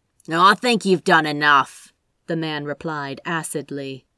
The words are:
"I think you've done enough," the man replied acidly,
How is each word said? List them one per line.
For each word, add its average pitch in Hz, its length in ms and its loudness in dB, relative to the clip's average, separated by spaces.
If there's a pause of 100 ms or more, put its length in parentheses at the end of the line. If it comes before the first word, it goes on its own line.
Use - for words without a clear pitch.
(300)
"I 180 260 4
think 233 300 -2
you've 185 180 2
done 165 220 4
enough," 147 680 0 (340)
the 170 80 -4
man 156 300 -6
replied 147 600 -8
acidly, 139 800 -8 (120)